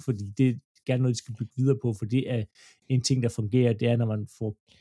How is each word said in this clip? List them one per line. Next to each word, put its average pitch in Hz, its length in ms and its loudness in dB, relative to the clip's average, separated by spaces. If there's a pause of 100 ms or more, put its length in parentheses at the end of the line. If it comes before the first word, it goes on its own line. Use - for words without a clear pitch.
fordi 101 200 -2 (140)
det 131 100 6
er 120 60 0 (320)
gerne 127 160 0
noget, 127 120 2
de - 40 -6
skal - 200 -12
bygge 107 180 -8
videre 135 260 2
på, 117 160 0
for 117 60 -8
det 123 260 -2
er 113 140 -2 (440)
en 127 140 2
ting, 131 200 0
der 117 60 0
fungerer, 117 440 2
det 117 160 0
er, 120 80 2
når 117 100 2
man 107 220 -4 (100)
får, 110 180 -6 (240)